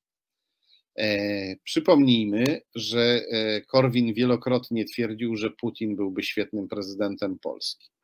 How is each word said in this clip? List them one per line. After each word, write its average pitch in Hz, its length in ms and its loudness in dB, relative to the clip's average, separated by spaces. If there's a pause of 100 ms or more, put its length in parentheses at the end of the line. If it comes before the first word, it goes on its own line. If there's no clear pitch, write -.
(1000)
E, 101 640 -2
przypomnijmy, 131 960 4 (140)
że, 117 560 0
e, 110 300 -2
Korwin 123 540 2
wielokrotnie 120 720 0
twierdził, 113 520 -4
że 107 140 -2
Putin 107 460 -6
byłby 98 260 -4
świetnym 101 460 -4
prezydentem 98 720 -6
Polski. - 500 -10 (160)